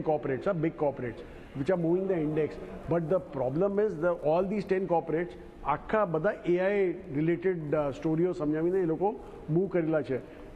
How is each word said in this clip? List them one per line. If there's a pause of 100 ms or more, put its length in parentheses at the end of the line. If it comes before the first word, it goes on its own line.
corporates,
આ
big
corporates, (380)
which
are
moving
the
index. (440)
But
the (180)
problem
is
the, (160)
all
these
ten
corporates (320)
આખા
બધા (120)
એ
આઈ (200)
રિલેટેડ,
અ,
સ્ટોરીઓ
સમજાવીને
એ
લોકો (300)
મૂવ
કરેલા
છે. (100)